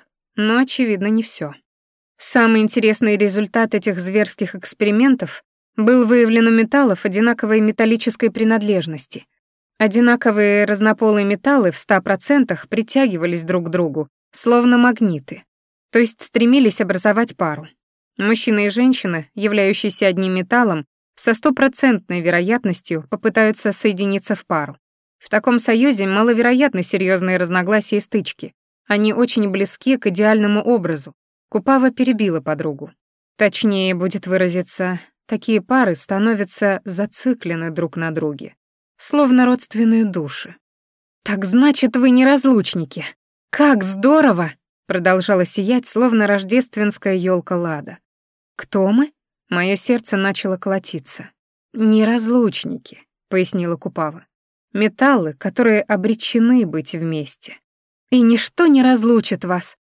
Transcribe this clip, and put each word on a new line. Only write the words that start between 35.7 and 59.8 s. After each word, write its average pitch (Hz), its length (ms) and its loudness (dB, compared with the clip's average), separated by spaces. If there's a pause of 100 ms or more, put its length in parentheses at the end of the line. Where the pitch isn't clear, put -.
становятся 202 880 -2
зациклены 185 880 -6
друг 160 240 -6
на 165 160 -6
друге, 151 440 -6 (420)
словно 254 480 2
родственные 226 580 0
души. 175 540 -8 (680)
"Так 202 220 -4
значит, 254 500 2
вы 254 140 2
неразлучники! 254 960 2 (440)
Как 277 320 2
здорово!" 196 720 2 (360)
продолжала 185 580 2
сиять, 226 420 -2
словно 226 400 2
рождественская 202 880 -2
ёлка 180 380 -2
Лада. 170 440 -6 (580)
"Кто 196 360 -2
мы?" 277 200 0 (380)
Моё 185 260 -2
сердце 233 420 -2
начало 190 400 -4
колотиться. - 720 -8 (440)
"Неразлучники", 220 1300 0 (240)
пояснила 180 460 -2
Купава. 165 500 -8 (480)
"Металлы, 214 600 0
которые 214 480 0
обречены 226 840 0
быть 156 280 -6
вместе. 160 640 -8 (520)
И 254 120 4
ничто 233 460 2
не 277 160 6
разлучит 233 640 2
вас, 180 320 -6 (220)